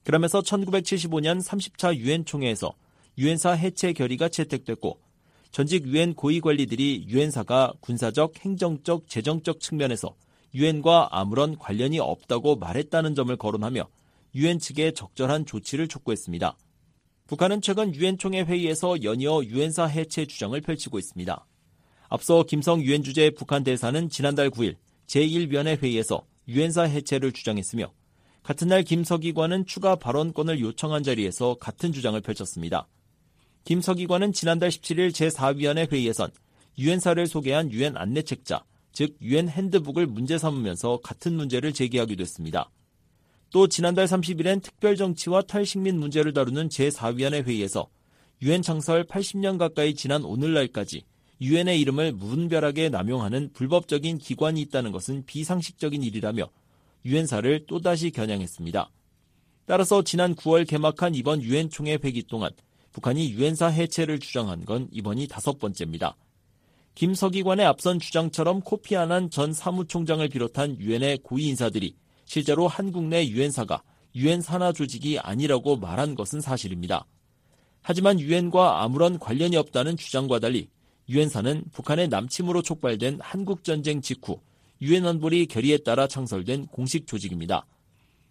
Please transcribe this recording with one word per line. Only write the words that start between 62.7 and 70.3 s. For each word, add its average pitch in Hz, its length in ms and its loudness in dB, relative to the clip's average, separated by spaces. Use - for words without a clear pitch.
북한이 147 380 -2
유엔사 156 380 2
해체를 156 500 0
주장한 101 460 -6
건 117 260 -4
이번이 110 380 -4
다섯 139 300 -4
번째입니다. 85 580 -4
김 180 180 0
서기관의 190 500 2
앞선 175 360 4
주장처럼 165 600 0
코피 208 360 -2
아난 175 340 0
전 147 220 -2
사무총장을 165 760 -2
비롯한 131 500 -2